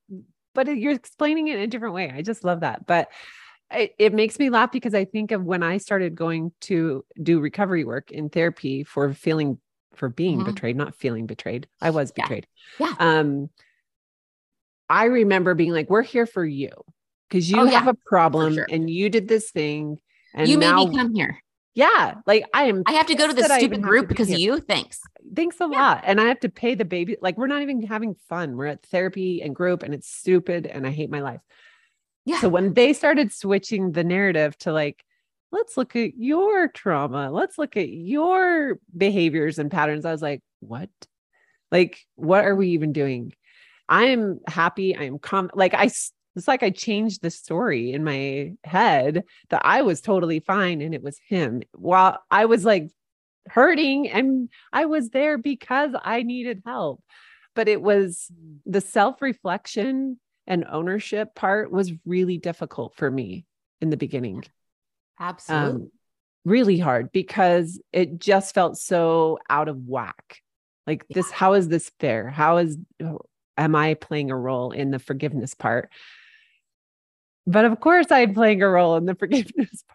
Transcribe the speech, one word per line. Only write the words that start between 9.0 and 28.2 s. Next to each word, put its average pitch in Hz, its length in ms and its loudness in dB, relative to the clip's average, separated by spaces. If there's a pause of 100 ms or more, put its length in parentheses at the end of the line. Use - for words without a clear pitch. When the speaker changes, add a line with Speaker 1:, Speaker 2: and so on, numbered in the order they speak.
Speaker 1:
feeling, 156 460 -2 (340)
for 135 160 -8
being 165 300 -2
Speaker 2:
Mm-hmm. 190 120 -4
Speaker 1:
betrayed, 120 260 -4
not 147 180 -6
feeling 113 320 -6
betrayed. 113 400 -10 (120)
I 165 120 0
was 151 260 -2
Speaker 2:
Yeah. - 60 -4
Speaker 1:
betrayed. 104 240 -6 (320)
Speaker 2:
Yeah. 349 180 -2
Speaker 1:
Um, 151 540 2 (1400)
I 196 160 4
remember 196 500 4
being 165 160 2
like, 160 180 -2
"We're 208 140 4
here 240 220 0
for 190 180 -4
you 139 280 -6 (580)
'cause 175 200 0
you 214 120 4
Speaker 2:
Oh, 247 40 8
Speaker 1:
have 247 200 6
Speaker 2:
yeah, 254 60 6
Speaker 1:
a - 180 -8
problem 160 420 4
Speaker 2:
for 156 40 0
sure. 156 140 -4
Speaker 1:
and 160 200 -2
you 185 200 -2
did 202 180 0
this 220 240 0
thing. 151 480 -4 (340)
And 156 160 4
Speaker 2:
You 294 80 6
made 175 180 6
me 381 120 6
Speaker 1:
now" 170 40 -2
Speaker 2:
come 247 240 0
here. - 240 -2 (340)
Speaker 1:
Yeah. 302 420 4 (120)
Like, 208 160 4 (100)
I 277 120 2
am 269 200 0
Speaker 2:
I 226 80 6
have 320 120 4
to 320 100 2
go 285 100 2
to - 40 2
Speaker 1:
pissed 262 80 0
Speaker 2:
this 233 100 4
Speaker 1:
that 277 60 6
I 262 60 6
Speaker 2:
stupid 226 160 2
Speaker 1:
even 202 80 -4
have 202 60 -2
Speaker 2:
group 233 140 6
Speaker 1:
to - 40 -6
be - 60 -4
Speaker 2:
because 214 160 0
of 170 80 0
Speaker 1:
here. 202 180 2
Speaker 2:
you. 320 40 -2
Thanks. - 400 -4 (340)
Speaker 1:
Thanks 339 280 -4
a 339 100 -2
Speaker 2:
Yeah. 269 100 0
Speaker 1:
lot. 247 240 4
And 196 140 4
I 220 60 4
have 240 160 0
to 226 80 -2
pay 240 260 -2
the 226 80 -4
baby. 180 380 -4
Like, 185 160 -2
we're 254 100 -4
not 285 140 -4
even 277 220 -4
having 220 320 -6 (120)